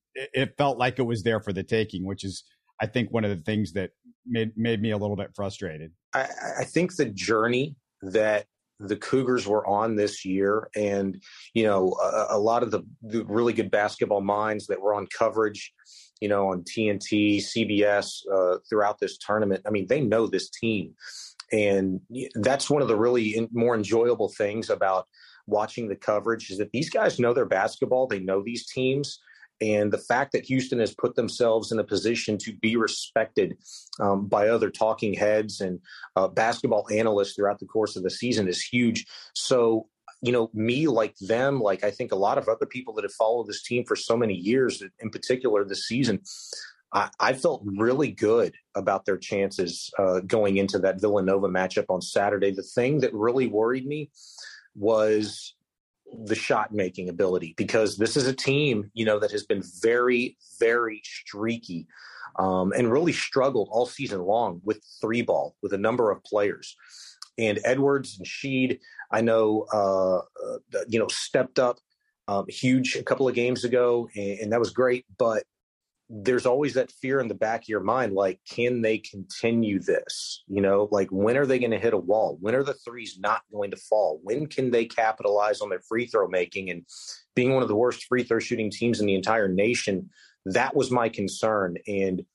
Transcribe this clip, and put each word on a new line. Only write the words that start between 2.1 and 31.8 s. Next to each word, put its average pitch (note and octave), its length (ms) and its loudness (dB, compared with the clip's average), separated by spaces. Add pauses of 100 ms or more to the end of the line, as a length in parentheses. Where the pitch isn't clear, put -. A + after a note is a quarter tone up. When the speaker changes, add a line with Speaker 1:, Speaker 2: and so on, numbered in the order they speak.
Speaker 1:
is, F#2+ 180 -10 (380)
I G#2+ 60 -2
think, A#2 260 -2
one A2+ 120 0
of G2+ 60 0
the F2+ 140 -4
things G#2 300 -2
that F#2+ 160 -4 (360)
made, A2+ 300 -4
made A2+ 260 0
me A2+ 80 0
a G#2+ 60 0
little G2+ 180 -2
bit G2 220 -6
frustrated. E2 560 -8 (200)
Speaker 2:
I, - 160 0 (320)
I B2+ 40 -4
think F3+ 320 0
the D3 100 2
journey A2+ 680 0 (260)
that G#2+ 440 2 (340)
the G2+ 160 -4
Cougars B2+ 500 0
were G#2 200 2
on G#2+ 280 0
this G#2 300 0
year, G2 500 2
and, G2+ 480 -2 (320)
you A2+ 80 4
know, G2 300 4
a, - 440 0
a - 20 2
lot A#2 260 2
of A2 80 -2
the, F#2+ 100 -2 (200)
the A2 220 -4
really A#2 280 0
good G#2 180 -2
basketball G#2 500 0
minds G#2 460 -2
that F#2+ 140 -4
were G#2 140 2
on G2+ 120 -4 (100)
coverage, G#2+ 560 0 (480)
you G#2 80 -2
know, G2+ 220 2
on F2+ 140 -4
T A2 240 -2
N G2+ 100 0
T, G#2 400 2
C A2 260 -2
B G2+ 200 2
S, G2+ 380 0 (120)
uh, F2+ 220 4 (120)
throughout G#2 300 0
this F#2+ 180 -4
tournament, G2+ 480 0
I G#2 60 -6
mean, G2 160 -2
they C3 140 2
know A2+ 260 2
this F#2 240 -4
team. G#2 440 -4 (580)
And G2 560 2
y-, B2 260 -10
that's B2+ 360 0
one D3 100 4
of B2 80 2
the A2+ 80 4
really A2+ 400 2
en-, A2+ 160 0
more A#2+ 220 2
enjoyable A2 540 2
things G#2+ 420 -2
about F#2+ 380 0 (380)
watching G#2+ 420 -2
the G2 80 -6
coverage G#2+ 520 -2
is F#2+ 100 -8
that G#2 120 -4
these D3+ 180 -4
guys - 300 0
know A#2+ 160 2
their B2 100 2
basketball. A2+ 640 0
They G#2 140 -4
know F#2+ 220 0
these A#2 280 -8
teams. C3+ 480 -2 (440)
And G#2+ 300 2
the G#2 60 0
fact C3 340 -2
that - 120 -2
Houston C3 340 0
has G#2+ 160 0
put - 220 -2
themselves A2+ 560 0
in A2+ 60 0
a G2+ 60 0